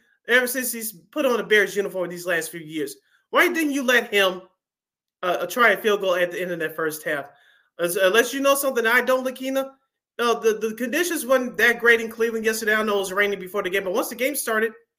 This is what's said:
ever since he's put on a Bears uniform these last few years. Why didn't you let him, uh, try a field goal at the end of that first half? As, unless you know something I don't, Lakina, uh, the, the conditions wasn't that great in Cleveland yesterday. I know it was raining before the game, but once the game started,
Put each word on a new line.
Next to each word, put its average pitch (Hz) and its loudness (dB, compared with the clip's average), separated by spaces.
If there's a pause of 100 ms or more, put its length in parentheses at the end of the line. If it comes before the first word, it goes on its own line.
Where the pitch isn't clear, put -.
(280)
ever 247 4
since 247 -4
he's 226 -8
put 269 -4
on 233 2
a - -4
Bears 196 4
uniform 185 -2
these 175 -12
last 165 -2
few 170 -12
years. 151 -6 (360)
Why 339 4
didn't 320 -2
you 277 -2
let 240 0
him, 185 2 (800)
uh, 180 -2
try 233 4
a 190 4
field 202 0
goal 190 2
at 175 0
the 175 -6
end 180 -4
of 165 -6
that 156 -6
first 156 -4
half? 147 -4 (540)
As, 175 0
unless 196 4
you 269 -4
know 277 4
something 262 0
I 240 4
don't, 254 0
Lakina, 269 -4 (480)
uh, 233 2
the, 214 2
the 220 -4
conditions 277 -2
wasn't 254 0
that 226 2
great 226 6
in 226 -6
Cleveland 226 -4
yesterday. 220 0
I 220 2
know 208 0
it 202 0
was 185 -4
raining 202 0
before 185 -6
the 180 -6
game, 196 -2
but 185 -4
once 247 -2
the 247 -12
game 262 -4
started, 226 -2 (260)